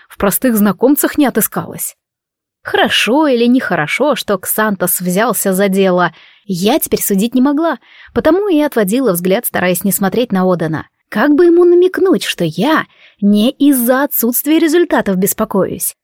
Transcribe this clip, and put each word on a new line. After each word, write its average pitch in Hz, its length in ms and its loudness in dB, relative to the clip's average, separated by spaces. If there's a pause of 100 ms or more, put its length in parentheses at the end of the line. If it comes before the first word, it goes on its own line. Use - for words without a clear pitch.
в - 120 -20
простых 220 400 0
знакомцах 233 580 0
не 294 80 2
отыскалось». - 720 -6 (680)
Хорошо 302 680 0
или 240 180 2
нехорошо, 240 680 0
что - 220 -4
Ксантос 202 640 -4
взялся 190 540 -2
за 202 140 0
дело, 185 440 0 (320)
я 196 360 0
теперь - 200 -4
судить 208 340 -2
не 254 60 0
могла, 285 380 0 (340)
потому 349 360 0
и 311 120 2
отводила 240 520 0
взгляд, 180 340 -2
стараясь 180 380 -2
не 196 80 0
смотреть 202 400 -2
на 185 100 0 (100)
Одена. 160 340 -4 (220)
Как 277 260 2
бы 349 120 4
ему 339 180 6
намекнуть, 349 600 2
что - 200 -4
я 214 400 0 (360)
не 208 300 2
из-за 262 520 2
отсутствия 285 560 -2
результатов 302 580 0
беспокоюсь? 190 880 -4